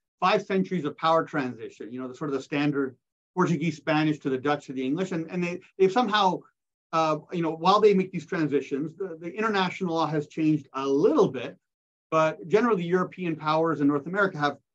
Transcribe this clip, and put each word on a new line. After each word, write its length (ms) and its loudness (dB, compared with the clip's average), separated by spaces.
five 260 2
centuries 380 -2
of 120 -6
power 280 2
transition, 680 -8
you 80 -10
know, 80 -8
the 60 -14
sort 160 -8
of 60 -2
the 60 -4
standard 540 -2
Portuguese, 420 0
Spanish 440 2
to 100 -2
the 80 0
Dutch 280 -2
to 60 -10
the 140 -4
English, 260 -2
and, 180 -6
and 120 -4
they, 180 -4
they've 140 4
somehow, 460 2
uh, 260 2
you 100 -2
know, 80 0
while 300 4
they 120 8
make 200 2
these 120 -8
transitions, 720 -2
the, 240 -8
the 140 -12
international 600 -2
law 120 0
has 220 -4
changed 460 0
a 120 -4
little 420 4
bit, 300 -10
but 360 0
generally 380 2
European 500 -2
powers 460 0
in 80 4
North 180 0
America 320 -2
have 180 -2